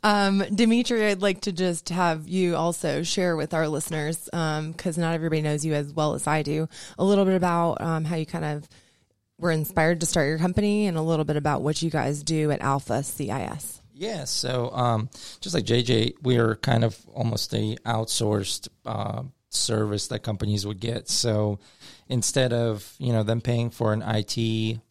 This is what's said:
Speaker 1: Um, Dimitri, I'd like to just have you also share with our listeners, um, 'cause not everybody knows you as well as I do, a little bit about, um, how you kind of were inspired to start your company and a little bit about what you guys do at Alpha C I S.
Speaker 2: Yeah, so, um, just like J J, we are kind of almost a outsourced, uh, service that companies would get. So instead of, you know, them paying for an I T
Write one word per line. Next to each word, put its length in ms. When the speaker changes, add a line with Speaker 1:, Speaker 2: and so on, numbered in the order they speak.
Speaker 1:
Um, 380
Dimitri, 500
I'd 160
like 200
to 100
just 380
have 400
you 260
also 480
share 320
with 180
our 140
listeners, 640
um, 420
'cause 240
not 180
everybody 260
knows 240
you 80
as 180
well 220
as 140
I 160
do, 260
a 60
little 220
bit 100
about, 460
um, 240
how 100
you 100
kind 200
of 240
were 140
inspired 480
to 60
start 240
your 80
company 500
and 100
a 40
little 240
bit 100
about 260
what 200
you 80
guys 340
do 280
at 100
Alpha 420
C 260
I 120
S. 400
Speaker 2:
Yeah, 260
so, 460
um, 380
just 140
like 100
J 160
J, 400
we 160
are 180
kind 280
of 120
almost 420
a 200
outsourced, 840
uh, 380
service 600
that 100
companies 480
would 120
get. 300
So 500
instead 460
of, 460
you 120
know, 120
them 180
paying 300
for 220
an 100
I 180
T 580